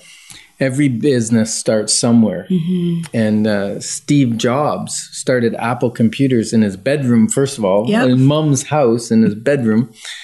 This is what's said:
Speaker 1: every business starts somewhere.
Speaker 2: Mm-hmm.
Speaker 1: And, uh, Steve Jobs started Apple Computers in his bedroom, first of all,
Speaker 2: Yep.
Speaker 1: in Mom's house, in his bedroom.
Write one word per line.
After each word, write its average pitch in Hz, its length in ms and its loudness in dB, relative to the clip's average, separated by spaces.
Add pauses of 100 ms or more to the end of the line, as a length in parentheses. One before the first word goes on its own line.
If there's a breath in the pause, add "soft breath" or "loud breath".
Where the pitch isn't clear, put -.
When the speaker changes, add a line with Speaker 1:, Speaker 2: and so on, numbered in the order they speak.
(600 loud breath)
Speaker 1:
every 135 280 0
business 117 640 0
starts 110 400 -2
somewhere. 110 560 2
Speaker 2:
Mm-hmm. 175 540 -2 (100)
Speaker 1:
And, 107 360 0
uh, 101 320 -4
Steve 135 560 0
Jobs 117 760 -4
started 117 460 -2
Apple 120 340 -2
Computers 117 640 0
in 113 100 4
his 98 140 -2
bedroom, 120 520 2
first 135 300 -2
of 110 60 -2
all, 104 260 2
Speaker 2:
Yep. 202 200 2
Speaker 1:
in 127 160 4
Mom's 147 420 2
house, 120 420 0
in 113 120 4
his 104 120 2
bedroom. 117 580 0 (320 loud breath)